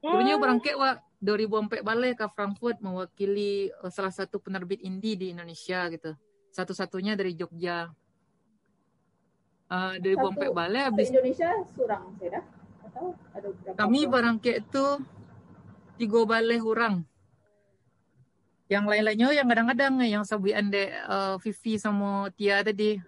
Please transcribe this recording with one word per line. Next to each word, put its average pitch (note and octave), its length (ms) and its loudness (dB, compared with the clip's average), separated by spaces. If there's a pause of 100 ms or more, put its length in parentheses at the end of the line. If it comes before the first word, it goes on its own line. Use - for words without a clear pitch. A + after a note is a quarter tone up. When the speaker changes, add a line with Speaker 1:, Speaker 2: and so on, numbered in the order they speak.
Speaker 1:
Dulunya D4 320 4
Speaker 2:
Hmm. D#4 80 2
Speaker 1:
berangkat, B3+ 320 2
Wak, C4+ 240 0 (240)
dua G3+ 160 2
ribu G#3+ 160 0
sampai G#3+ 260 -2
balik A#3 380 0
ke G#3+ 160 -2
Frankfurt G#3 480 -4
mewakili, G3 880 -2
eh, F#3 240 -12
salah F#3+ 160 -4
satu G3 320 -8
penerbit F#3+ 400 -6
indie G3 320 -4
di F#3 160 -6
Indonesia F3 560 -6
gitu. E3 240 -8 (400)
Satu-satunya F#3+ 640 -4
dari F#3+ 240 -2
Jogja. E3+ 480 -6 (1800)
Eh, F#3 320 -4
dua F#3 160 2
ribu G3 160 4
sampai G3+ 240 0
Speaker 3:
Satu F3+ 80 0
Speaker 1:
balik G#3 220 0 (100)
habis G#3 160 4
Speaker 3:
se-Indonesia C4 400 4 (240)
surang, G#3+ 300 -2 (180)
saya F3 160 -6
dah? - 80 -10 (400)
Atau B3 200 -10 (280)
ada - 160 -12
berapa - 240 -10
Speaker 1:
Kami A3 320 2
Speaker 3:
orang? B3 80 -2
Speaker 1:
berangkat A#3 480 2
itu C4+ 240 -2 (1120)
tiga A#3 320 2
balik A3+ 320 2
orang. A3 400 0 (1700)
Yang G3+ 240 2
lain-lainnya G#3+ 400 4
yang C#4 160 4
kadang-kadang, A#3+ 440 4 (120)
yang G#3 160 2
sabuian G#3 480 0
dek, G3 240 0
eh, G3 480 -2
Vivi A3 400 -4
sama G3+ 560 0
Tia G3+ 240 4
tadi. G#3 460 0